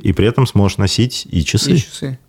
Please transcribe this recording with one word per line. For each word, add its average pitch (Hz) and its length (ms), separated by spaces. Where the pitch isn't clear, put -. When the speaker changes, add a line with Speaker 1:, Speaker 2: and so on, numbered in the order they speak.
Speaker 1:
и - 120
при 98 140
этом 120 220
сможешь 101 300
носить 110 520
и 82 140
часы. - 300
Speaker 2:
И 165 40
часы. 135 400